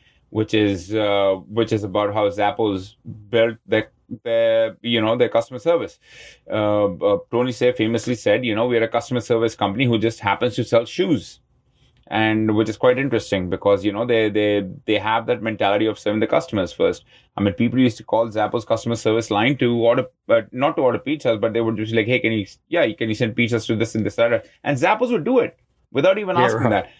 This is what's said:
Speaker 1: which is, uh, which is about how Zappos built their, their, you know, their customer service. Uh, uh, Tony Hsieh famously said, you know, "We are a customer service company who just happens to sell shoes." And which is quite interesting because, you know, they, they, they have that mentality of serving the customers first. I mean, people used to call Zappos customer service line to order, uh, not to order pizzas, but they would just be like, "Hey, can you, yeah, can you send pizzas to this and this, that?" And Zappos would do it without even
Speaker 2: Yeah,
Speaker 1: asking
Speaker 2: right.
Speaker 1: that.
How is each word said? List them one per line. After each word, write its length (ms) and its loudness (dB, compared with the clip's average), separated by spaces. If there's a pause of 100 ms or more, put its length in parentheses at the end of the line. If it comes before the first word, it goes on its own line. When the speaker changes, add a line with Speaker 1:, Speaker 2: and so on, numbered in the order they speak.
(300)
Speaker 1:
which 240 -4
is, 400 0
uh, 420 2 (120)
which 240 -2
is 100 0
about 320 -2
how 140 2
Zappos 640 -2 (360)
built 260 2 (100)
their, 240 -2 (320)
their, 580 2
you 200 0
know, 160 0
their 120 2
customer 300 -2
service. 400 -2 (520)
Uh, 340 0
uh, 340 0 (120)
Tony 220 0
Hsieh 240 0
famously 380 0
said, 300 0
you 100 -2
know, 120 0
"We 120 2
are 40 0
a 60 0
customer 320 -2
service 340 0
company 300 -2
who 140 2
just 220 -2
happens 360 -2
to 80 -2
sell 200 2
shoes." 560 -4 (720)
And 460 2
which 140 2
is 80 -8
quite 200 4
interesting 520 -2
because, 340 0
you 80 0
know, 140 -4
they, 240 2
they, 360 0 (200)
they 120 2
have 280 -2
that 160 -2
mentality 420 0
of 140 -2
serving 220 -2
the 60 0
customers 460 -2
first. 320 -2 (320)
I 60 -2
mean, 100 2
people 260 -2
used 200 2
to 40 -18
call 260 0
Zappos 380 -4
customer 300 -2
service 340 0
line 280 0
to 180 0
order, 300 2 (240)
uh, 100 4 (120)
not 240 -2
to 60 0
order 160 2
pizzas, 400 -2
but 140 0
they 80 0
would 160 0
just 160 -4
be 60 0
like, 80 2
"Hey, 120 2
can 140 0
you, 140 -2 (220)
yeah, 260 0
can 160 -4
you 40 -2
send 220 -2
pizzas 300 0
to 100 0
this 180 -2
and 120 -2
this, 100 -6
that?" 300 2 (180)
And 140 -2
Zappos 320 2
would 140 0
do 160 2
it 180 -2 (340)
without 240 2
even 200 -4
Speaker 2:
Yeah, 80 4
Speaker 1:
asking 180 0
Speaker 2:
right. 80 4
Speaker 1:
that. 300 0